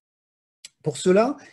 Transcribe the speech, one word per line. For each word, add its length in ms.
Pour 140
cela, 400